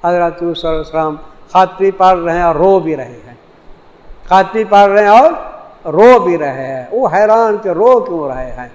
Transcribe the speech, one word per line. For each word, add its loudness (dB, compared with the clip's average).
حضرت -2
یوسف -6
علیہ -4
السلام -6
خط 0
بھی 0
پڑھ 2
رہے -4
ہیں -2
اور 0
رو 2
بھی -6
رہے -14
ہیں، -20
خط 0
بھی -2
پڑھ 4
رہے 2
ہیں 2
اور 6
رو 6
بھی -2
رہے -6
ہیں۔ -10
وہ -2
حیران 2
کہ -6
رو 2
کیوں -8
رہے -10
ہیں۔ -14